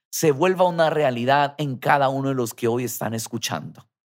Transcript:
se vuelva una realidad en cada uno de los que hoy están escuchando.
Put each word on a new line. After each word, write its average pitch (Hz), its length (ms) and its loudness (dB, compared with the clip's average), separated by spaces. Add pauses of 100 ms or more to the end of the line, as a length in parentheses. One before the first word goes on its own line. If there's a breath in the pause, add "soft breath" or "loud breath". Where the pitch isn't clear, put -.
se 160 220 2
vuelva 180 360 2
una 165 220 2
realidad 139 680 2
en 139 200 -4
cada 143 320 2
uno 135 200 -2
de 135 60 -2
los 120 180 -2
que - 140 -4
hoy 120 160 0
están 113 300 -6
escuchando. 110 760 -8 (260)